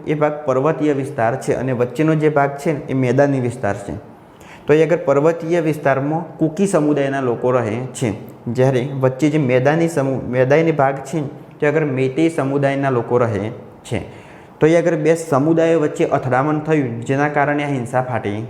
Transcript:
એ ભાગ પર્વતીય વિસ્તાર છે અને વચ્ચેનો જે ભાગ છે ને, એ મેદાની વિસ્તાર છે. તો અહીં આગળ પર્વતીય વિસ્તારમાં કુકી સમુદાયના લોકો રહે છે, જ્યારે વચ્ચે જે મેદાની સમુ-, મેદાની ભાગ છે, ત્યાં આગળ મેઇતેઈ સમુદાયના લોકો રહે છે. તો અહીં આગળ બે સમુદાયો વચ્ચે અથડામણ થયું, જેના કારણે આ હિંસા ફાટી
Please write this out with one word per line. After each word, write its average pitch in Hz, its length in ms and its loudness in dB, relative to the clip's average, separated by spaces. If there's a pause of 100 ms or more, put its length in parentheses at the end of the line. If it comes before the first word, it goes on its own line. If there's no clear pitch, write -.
એ 151 80 0
ભાગ 151 180 0 (140)
પર્વતીય 147 460 0
વિસ્તાર 131 480 -2
છે - 140 -2
અને 131 180 -4
વચ્ચેનો 139 420 0
જે 151 140 2
ભાગ 143 280 0
છે 165 160 -2
ને, 135 160 -4
એ 135 60 -4
મેદાની 131 460 2
વિસ્તાર 113 360 -2
છે. - 160 -10 (760)
તો 139 60 4
અહીં 156 100 6
આગળ 160 140 2
પર્વતીય 160 640 2
વિસ્તારમાં 151 760 -2
કુકી 160 280 0
સમુદાયના 143 540 0
લોકો 120 300 0
રહે 120 360 0
છે, 127 280 -4 (320)
જ્યારે 127 420 0 (120)
વચ્ચે 131 300 2
જે 156 80 0
મેદાની 139 500 2
સમુ-, 135 420 -4
મેદાની 143 420 4
ભાગ 139 240 2
છે, - 260 -6 (360)
ત્યાં 147 160 0
આગળ 156 100 0
મેઇતેઈ 135 440 0
સમુદાયના 139 600 0
લોકો 120 280 0
રહે 107 320 0 (340)
છે. 104 140 -4 (640)
તો 151 60 6
અહીં 170 120 6
આગળ 170 180 2
બે 151 180 2
સમુદાયો 165 680 2
વચ્ચે 151 240 0
અથડામણ 147 540 0
થયું, 143 420 -2
જેના 139 280 0
કારણે 147 360 0
આ 143 40 -4
હિંસા 127 340 -2
ફાટી 110 480 -4